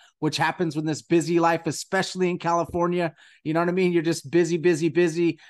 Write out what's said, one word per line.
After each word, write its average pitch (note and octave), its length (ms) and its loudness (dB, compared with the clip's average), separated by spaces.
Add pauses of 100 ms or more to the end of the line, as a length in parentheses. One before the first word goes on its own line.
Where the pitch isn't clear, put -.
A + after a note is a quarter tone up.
(200)
which D3+ 160 -2
happens D#3+ 400 -2
in D#3 100 -4
this D#3 160 -4
busy E3+ 380 2
life, E3 260 2
especially F#3 640 -2
in F3+ 80 -4
California, E3+ 760 -2 (300)
you D3+ 100 -4
know D#3+ 60 0
what E3+ 100 2
I F3 40 0
mean? F3+ 180 2
You're F3 120 2
just D#3 280 -4
busy, E3+ 280 2
busy, E3 320 2
busy. E3+ 600 2